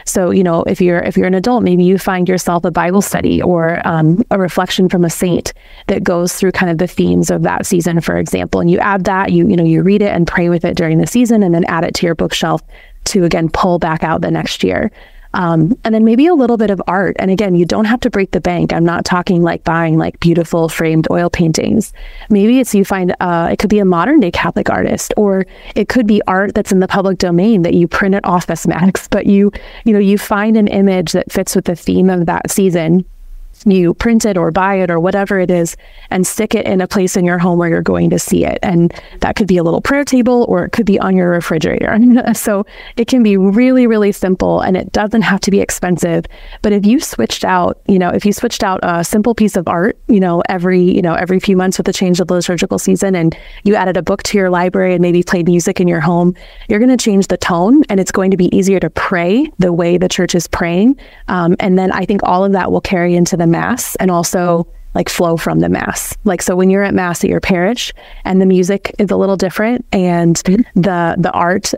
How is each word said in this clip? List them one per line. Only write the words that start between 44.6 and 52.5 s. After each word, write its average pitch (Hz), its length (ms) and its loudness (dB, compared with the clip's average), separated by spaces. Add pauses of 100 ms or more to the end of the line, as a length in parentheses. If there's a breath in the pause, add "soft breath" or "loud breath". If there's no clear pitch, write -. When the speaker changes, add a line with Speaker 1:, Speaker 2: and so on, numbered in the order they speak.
Speaker 1:
and 185 160 0
it 185 160 -6
doesn't 214 300 0
have 190 180 0
to - 100 -4
be 196 100 2
expensive. 175 640 -2 (380 loud breath)
But 214 100 2
if 202 140 0
you 233 120 4
switched - 460 -6
out, 185 420 0
you 190 120 2
know, 180 120 0
if - 140 -2
you 208 80 2
switched - 320 -4
out 190 180 -2
a 170 220 -2
simple 220 300 0
piece 214 220 0
of 175 120 -4
art, 180 280 0 (120)
you 220 100 4
know, 175 300 0
every, 185 320 0
you 185 220 2
know, 165 120 0
every 180 260 0
few 196 160 0
months 185 220 -2
with 185 80 -2
the 202 60 -2
change 180 280 0
of 170 80 -2
the 180 60 0
liturgical 180 440 -2